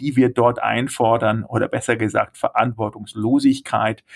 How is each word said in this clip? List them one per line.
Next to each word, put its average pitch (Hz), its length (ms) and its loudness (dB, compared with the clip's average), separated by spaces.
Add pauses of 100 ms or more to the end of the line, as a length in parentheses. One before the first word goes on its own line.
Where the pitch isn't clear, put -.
die 135 160 -2
wir 123 160 4
dort 120 280 2
einfordern, 113 840 0
oder 120 240 -2
besser 117 260 -2
gesagt 110 400 -2
Verantwortungslosigkeit, 110 1700 -2 (120)